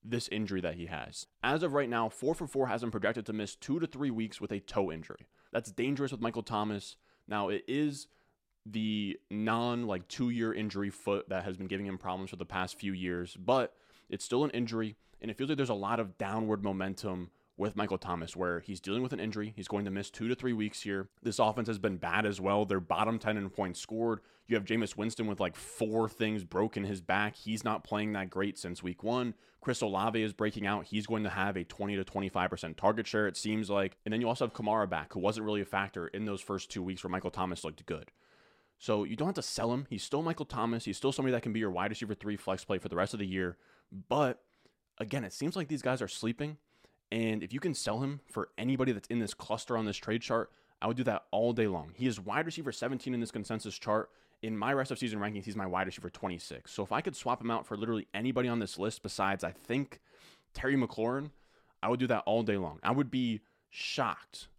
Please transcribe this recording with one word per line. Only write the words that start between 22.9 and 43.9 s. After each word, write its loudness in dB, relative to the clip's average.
ten 2
in -2
points -2
scored. 0
You 6
have 2
Jameis 0
Winston 0
with, -2
like, 2
four 0
things 0
broken 2
his -2
back. 0
He's -4
not 0
playing 0
that -2
great 0
since -6
week -4
one. 0
Chris 0
Olave 4
is 0
breaking 0
out. 2
He's -2
going 0
to 0
have 0
a -2
twenty -4
to 0
twenty-five 0
percent -6
target 4
share, 4
it -4
seems 0
like. 2
And -2
then 2
you 2
also 2
have -4
Kamara 2
back, -4
who -4
wasn't 2
really 2
a 0
factor -2
in -4
those -2
first -4
two -4
weeks -4
where -4
Michael 0
Thomas -2
looked -8
good. -6
So 2
you -4
don't 0
have -2
to -4
sell 0
him. -2
He's -4
still 0
Michael -2
Thomas. 0
He's -4
still 2
somebody 0
that 2
can -2
be 0
your 2
wide 0
receiver -4
three -2
flex -2
play 0
for -6
the -2
rest 2
of -2
the 0
year. 0